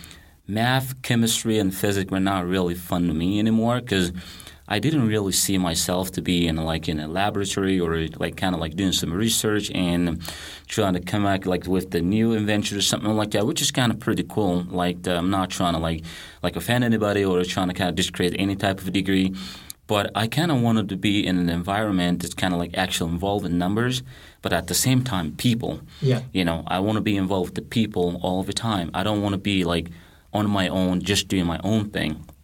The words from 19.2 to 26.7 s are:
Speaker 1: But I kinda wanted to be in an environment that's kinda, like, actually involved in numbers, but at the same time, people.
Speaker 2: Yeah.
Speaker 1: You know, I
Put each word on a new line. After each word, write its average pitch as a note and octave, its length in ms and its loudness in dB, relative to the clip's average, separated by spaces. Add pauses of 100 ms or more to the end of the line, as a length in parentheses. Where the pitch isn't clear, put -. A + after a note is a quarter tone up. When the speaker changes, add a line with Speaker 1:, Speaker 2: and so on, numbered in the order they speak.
Speaker 1:
But G2+ 280 2
I G#2+ 100 2
kinda D3+ 300 0
wanted A2+ 320 2
to G2 80 -4
be G2+ 280 2
in F2+ 140 2
an F2 100 2
environment F2 720 0
that's E2+ 120 -8
kinda, F2+ 220 0
like, F2 200 -2
actually F2 360 0
involved F#2+ 340 0
in E2+ 100 0
numbers, A2+ 460 0 (400)
but G2 100 0
at E2+ 140 0
the F#2 80 -4
same B2+ 300 4
time, F2+ 320 -2
people. - 440 0 (220)
Speaker 2:
Yeah. C3 200 2 (100)
Speaker 1:
You F#2 120 2
know, E2 220 -2
I F2+ 140 0